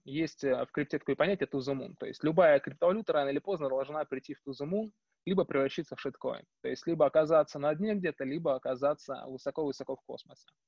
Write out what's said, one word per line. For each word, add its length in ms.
Есть, 400
э, 220
в 60
крипте 260
такое 180
понятие 340
«To 100
the 140
moon». 240
То 60
есть 200
любая 360
криптовалюта 540
рано 160
или 80
поздно 320
должна 340
прийти 300
в 120
«To 60
the 160
moon». 220
либо 200
превратиться 520
в 40
шиткоин. 440
То 60
есть 180
либо 200
оказаться 520
на 160
дне 200
где-то, 300
либо 300
оказаться 720
высоко-высоко 680
в 60
космосе 460